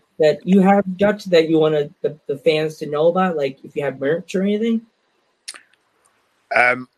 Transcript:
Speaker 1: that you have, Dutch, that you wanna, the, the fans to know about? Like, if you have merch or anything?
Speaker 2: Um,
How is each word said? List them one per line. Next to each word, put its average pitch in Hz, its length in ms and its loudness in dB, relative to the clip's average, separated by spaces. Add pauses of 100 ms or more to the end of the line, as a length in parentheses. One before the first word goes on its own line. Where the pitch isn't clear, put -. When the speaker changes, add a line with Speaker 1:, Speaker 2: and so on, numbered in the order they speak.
(200)
Speaker 1:
that 151 260 2
you 185 160 4
have, 190 360 2
Dutch, 202 280 -2
that 165 240 2
you 160 100 2
wanna, 151 300 0 (120)
the, 147 260 -6
the 143 100 -6
fans 156 400 -2
to 156 80 -12
know 147 220 0
about? 175 300 0
Like, 135 260 -6
if - 120 -20
you 147 80 -4
have 135 160 -6
merch 160 360 -4
or 190 80 -2
anything? 226 420 -2 (1700)
Speaker 2:
Um, 123 320 0 (100)